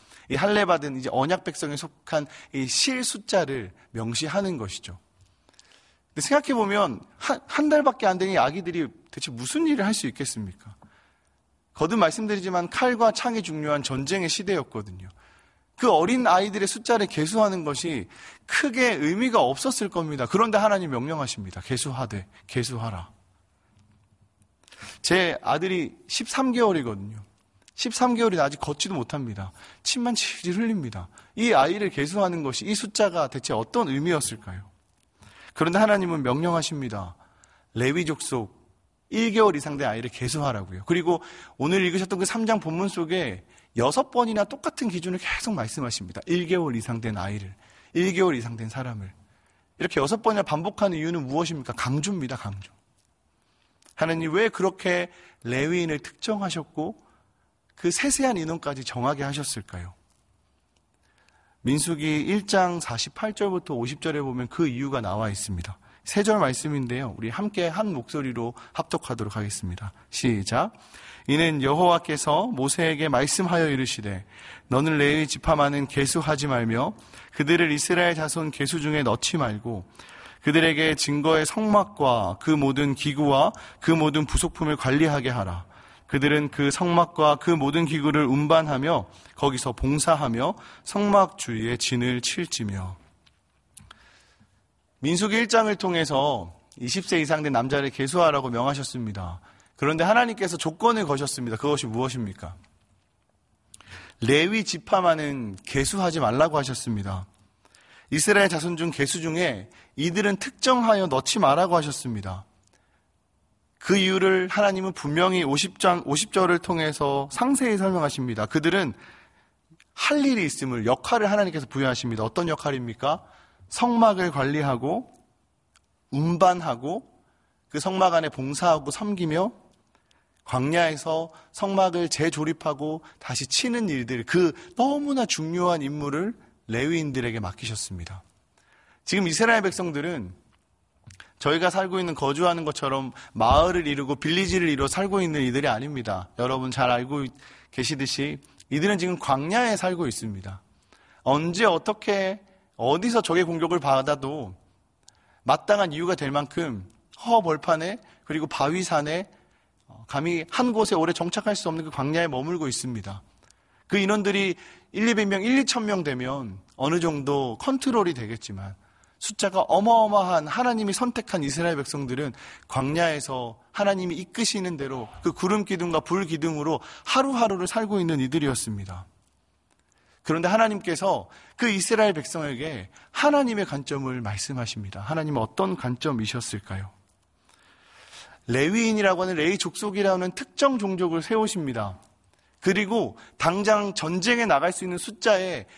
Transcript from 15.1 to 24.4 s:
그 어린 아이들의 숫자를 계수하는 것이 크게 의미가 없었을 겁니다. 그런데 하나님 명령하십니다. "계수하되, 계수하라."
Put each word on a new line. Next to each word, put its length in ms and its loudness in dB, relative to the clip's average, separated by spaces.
그 160 4
어린 360 4
아이들의 400 2
숫자를 400 0
계수하는 580 0
것이 420 -4
크게 480 2
의미가 480 2
없었을 480 0
겁니다. 400 -4
그런데 300 4
하나님 320 2
명령하십니다. 720 -6
"계수하되, 640 -6
계수하라." 640 -6